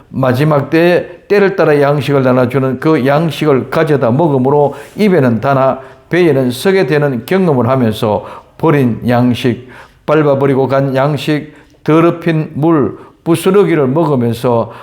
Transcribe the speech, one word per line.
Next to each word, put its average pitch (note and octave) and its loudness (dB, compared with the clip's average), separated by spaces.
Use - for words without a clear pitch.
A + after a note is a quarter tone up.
마지막 C#3 0
때에 E3 0
때를 G3 2
따라 D3+ 2
양식을 C#3+ 0
나눠주는 B2+ 0
그 D#3 0
양식을 C#3+ 0
가져다 C#3+ 0
먹음으로 C#3+ 0
입에는 C#3+ 2
다나 C3+ 0
배에는 C#3 2
서게 F#3+ 0
되는 C#3+ -2
경험을 D#3+ 0
하면서 A2+ 0
버린 C#3 0
양식, B2 0
밟아버리고 C#3 2
간 C3+ 0
양식, D3 -2
더럽힌 E3 0
물, D3 0
부스러기를 E3 2
먹으면서 B2 -2